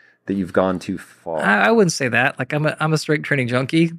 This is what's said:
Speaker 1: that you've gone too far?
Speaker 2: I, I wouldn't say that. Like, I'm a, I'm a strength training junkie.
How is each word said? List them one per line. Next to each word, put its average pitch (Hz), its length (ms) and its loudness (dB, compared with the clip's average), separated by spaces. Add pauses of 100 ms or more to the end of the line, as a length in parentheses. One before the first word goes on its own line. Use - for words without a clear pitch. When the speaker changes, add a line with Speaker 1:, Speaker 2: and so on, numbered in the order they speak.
(260)
Speaker 1:
that 98 80 -4
you've 92 180 -4
gone 92 260 0
too 90 200 -8
far? - 400 -10
Speaker 2:
I, 196 300 2
I - 20 4
wouldn't 208 220 4
say 131 160 -4
that. 120 300 0
Like, 131 140 -4
I'm 151 140 0
a, 143 140 -2
I'm 156 120 0
a 156 60 2
strength 151 260 -2
training 131 240 0
junkie. 160 500 0